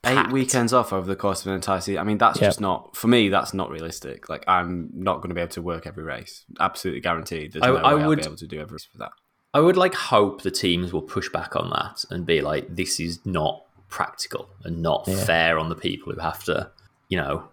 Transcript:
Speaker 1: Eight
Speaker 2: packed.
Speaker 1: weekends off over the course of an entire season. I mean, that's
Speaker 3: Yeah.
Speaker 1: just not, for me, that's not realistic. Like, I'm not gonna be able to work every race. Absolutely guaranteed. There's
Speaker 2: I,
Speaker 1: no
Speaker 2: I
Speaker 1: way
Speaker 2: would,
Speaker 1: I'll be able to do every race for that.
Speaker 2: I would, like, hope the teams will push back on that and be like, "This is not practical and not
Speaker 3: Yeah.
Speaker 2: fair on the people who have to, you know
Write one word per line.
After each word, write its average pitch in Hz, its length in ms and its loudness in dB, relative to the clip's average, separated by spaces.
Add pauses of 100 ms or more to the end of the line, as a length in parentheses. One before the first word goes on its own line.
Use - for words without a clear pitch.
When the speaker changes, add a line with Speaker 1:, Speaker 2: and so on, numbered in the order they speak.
Speaker 1:
Eight 123 120 4
Speaker 2:
packed. 98 160 4
Speaker 1:
weekends 127 400 2
off 123 200 4
over 92 140 -2
the 98 80 -2
course 95 280 -2
of - 40 -8
an 95 80 -2
entire 95 260 -2
season. 95 200 -4
I 87 40 -4
mean, 107 140 0
that's 113 220 4
Speaker 3:
Yeah. 104 80 6
Speaker 1:
just - 120 2
not, - 360 -2
for - 100 -2
me, 117 220 6
that's 95 260 0
not 92 160 -4
realistic. 80 580 -10
Like, 76 200 -8
I'm 87 440 0
not 92 300 -2
gonna 90 120 -6
be 87 80 -2
able 85 100 -6
to 90 100 -10
work 82 240 -6
every - 160 -12
race. - 420 -12 (140)
Absolutely 85 440 -2
guaranteed. 82 500 -4
There's 80 100 -2
Speaker 2:
I, 127 60 6
Speaker 1:
no 131 80 4
Speaker 2:
I 143 180 4
Speaker 1:
way 151 120 2
Speaker 2:
would, 156 120 4
Speaker 1:
I'll - 60 -4
be - 60 -8
able - 80 -14
to 82 100 -14
do - 120 -8
every 110 140 -12
race - 160 -14
for - 80 -20
that. - 140 -10 (420)
Speaker 2:
I 143 60 6
would, 180 160 8
like, 185 180 4
hope - 480 2
the 95 80 -2
teams 87 420 0
will 78 100 -2
push - 260 -6
back - 260 -6
on - 160 -2
that - 400 -4
and 87 160 -6
be 82 140 4
like, 73 340 -2
"This 87 240 -2
is 85 260 -6
not 82 380 -2 (260)
practical - 600 -6 (160)
and 85 180 -6
not 82 240 0
Speaker 3:
Yeah. 95 180 0
Speaker 2:
fair 82 340 4
on 80 100 -2
the 82 80 -4
people - 360 -6
who - 80 -8
have 80 240 -6
to, - 260 -2 (380)
you 95 100 -2
know 73 340 -4